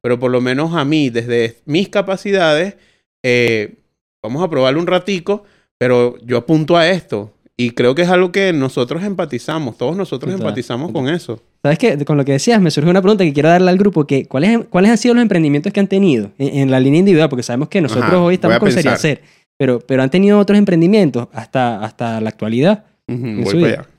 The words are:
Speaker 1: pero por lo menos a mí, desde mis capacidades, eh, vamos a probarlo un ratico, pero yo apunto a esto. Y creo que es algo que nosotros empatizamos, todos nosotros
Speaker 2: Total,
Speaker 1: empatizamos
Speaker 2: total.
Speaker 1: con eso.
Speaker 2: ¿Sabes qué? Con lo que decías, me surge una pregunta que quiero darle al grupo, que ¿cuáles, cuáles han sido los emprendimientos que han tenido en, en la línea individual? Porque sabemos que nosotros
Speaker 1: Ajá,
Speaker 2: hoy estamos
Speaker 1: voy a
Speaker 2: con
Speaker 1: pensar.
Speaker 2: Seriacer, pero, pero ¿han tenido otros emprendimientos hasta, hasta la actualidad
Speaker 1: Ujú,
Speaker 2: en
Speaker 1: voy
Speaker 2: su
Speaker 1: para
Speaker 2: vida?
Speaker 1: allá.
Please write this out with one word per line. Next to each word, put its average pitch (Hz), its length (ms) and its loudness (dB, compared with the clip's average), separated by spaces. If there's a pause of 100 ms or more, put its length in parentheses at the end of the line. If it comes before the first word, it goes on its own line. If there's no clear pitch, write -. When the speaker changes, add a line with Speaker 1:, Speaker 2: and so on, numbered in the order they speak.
Speaker 1:
pero 123 180 -2
por 127 120 -2
lo 123 100 0
menos 139 320 -2
a 160 120 -2
mí, 147 240 0
desde 117 560 -4
mis 180 240 -2
capacidades, 190 840 -2 (480)
eh, 117 520 0 (480)
vamos 131 200 -6
a 175 60 -4
probarlo 135 300 0
un 170 80 -4
ratico, 185 560 -4 (340)
pero 123 480 0
yo 120 120 -2
apunto 156 400 0
a 165 120 4
esto. 110 440 -6 (240)
Y 120 140 -2
creo 123 220 2
que 160 80 0
es 180 80 2
algo 180 220 2
que 190 220 0
nosotros 139 500 -4
empatizamos, 156 760 -6
todos 143 180 -4
nosotros 175 380 -8
Speaker 2:
Total, - 140 -6
Speaker 1:
empatizamos 123 440 -6
Speaker 2:
total. 127 140 -4
Speaker 1:
con 147 80 -4
eso. 120 300 -10 (180)
Speaker 2:
¿Sabes 147 160 2
qué? 147 280 0
Con 151 120 0
lo 135 80 0
que 139 60 -2
decías, 214 280 2
me 170 120 2
surge 147 180 0
una 190 140 4
pregunta 196 200 2
que 151 100 0
quiero 147 160 2
darle 180 200 4
al 185 80 2
grupo, 185 300 0
que 135 180 0
¿cuáles, 208 440 0
cuáles 190 200 2
han 233 80 2
sido 240 160 0
los 240 80 4
emprendimientos 165 500 0
que 202 80 -2
han 196 80 0
tenido 151 520 2
en, 139 180 -2
en 135 140 2
la 131 80 2
línea 139 200 4
individual? 165 300 4
Porque 123 140 -6
sabemos 127 260 -4
que 196 120 -2
nosotros 123 240 -2
Speaker 1:
Ajá, 180 140 2
Speaker 2:
hoy 175 160 2
estamos - 180 0
Speaker 1:
voy - 40 2
a - 20 0
Speaker 2:
con 208 140 2
Speaker 1:
pensar. 175 240 0
Speaker 2:
Seriacer, 151 240 -2 (360)
pero, 127 220 0
pero 131 220 -2
¿han 131 80 0
tenido 202 300 4
otros 202 180 4
emprendimientos 170 760 2
hasta, 113 500 -4
hasta 113 360 -6
la 110 100 -4
actualidad 135 560 -2 (220)
Speaker 1:
Ujú, 123 180 -8
Speaker 2:
en 110 180 -6
Speaker 1:
voy 98 80 -2
Speaker 2:
su 165 100 0
Speaker 1:
para 156 60 2
Speaker 2:
vida? 107 140 -2
Speaker 1:
allá. - 180 -20